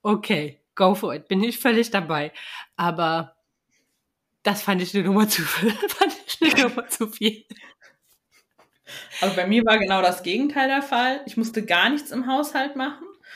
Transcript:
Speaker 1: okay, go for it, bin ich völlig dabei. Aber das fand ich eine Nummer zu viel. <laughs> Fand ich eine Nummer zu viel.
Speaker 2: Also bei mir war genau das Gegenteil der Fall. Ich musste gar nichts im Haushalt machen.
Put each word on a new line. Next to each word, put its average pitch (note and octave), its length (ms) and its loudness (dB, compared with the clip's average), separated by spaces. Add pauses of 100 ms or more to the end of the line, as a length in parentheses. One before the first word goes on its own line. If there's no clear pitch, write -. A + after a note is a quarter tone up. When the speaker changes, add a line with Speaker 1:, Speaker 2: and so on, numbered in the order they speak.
Speaker 1:
okay, G#3 580 -2 (140)
go F#3+ 180 6
for F#3+ 220 -2
it, - 120 -14
bin G3 160 2
ich A#3 160 -2
völlig A#3 300 2
dabei. D3+ 420 -2 (440)
Aber E3 600 -2 (1080)
das G3+ 180 0
fand F#3 200 0
ich F3+ 140 -4
eine G3 100 2
Nummer G3+ 220 4
zu G#3 140 -2
viel. F3+ 300 0
<laughs> G4 180 -4
Fand - 240 0 (140)
ich D#4+ 260 2
eine B3+ 160 4
Nummer B3 180 -8
zu - 200 -4
viel. G#3+ 380 -2 (1700)
Speaker 2:
Also F#3+ 160 2
bei F3+ 120 0
mir A3+ 180 4
war A3 140 6
genau F#3+ 220 2
das F3+ 220 2
Gegenteil C4 440 0
der C4+ 160 2
Fall. C4 420 0
Ich - 120 -6
musste A3 280 -2
gar F3 240 4
nichts D4 220 -4
im B3 160 -4
Haushalt C#4+ 480 -2
machen. D4 320 -8 (280)